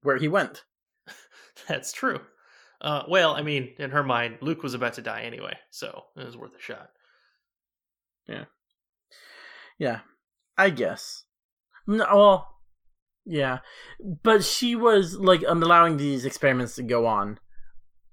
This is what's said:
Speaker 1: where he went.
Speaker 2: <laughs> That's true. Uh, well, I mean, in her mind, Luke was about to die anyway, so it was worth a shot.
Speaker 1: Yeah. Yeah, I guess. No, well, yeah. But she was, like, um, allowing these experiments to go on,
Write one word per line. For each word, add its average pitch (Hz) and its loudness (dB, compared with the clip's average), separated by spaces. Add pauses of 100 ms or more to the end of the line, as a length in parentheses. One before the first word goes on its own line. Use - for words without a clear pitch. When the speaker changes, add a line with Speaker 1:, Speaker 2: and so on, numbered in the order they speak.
Speaker 1:
where 139 0
he 151 -2
went. 160 -2 (420)
Speaker 2:
<laughs> - -20
That's 135 -8
true. - -6 (600)
Uh, 147 -6
well, 165 2
I 147 -6
mean, 139 -6
in 139 -10
her 143 0
mind, 117 -4
Luke 160 -6
was 120 -6
about 120 -4
to 117 -14
die 113 -10
anyway, - -12 (140)
so - -16 (140)
it 131 -16
was 120 -20
worth - -20
a - -20
shot. - -18 (1400)
Speaker 1:
Yeah. - -14 (1300)
Yeah, 120 -6 (580)
I 190 4
guess. - -6 (600)
No, 208 0
well, 202 8 (760)
yeah. 135 -4 (680)
But 220 4
she 240 -2
was, 202 4
like, 185 4
um, 170 2
allowing 170 6
these 139 -2
experiments 127 0
to 127 -10
go 117 0
on, 104 -2 (760)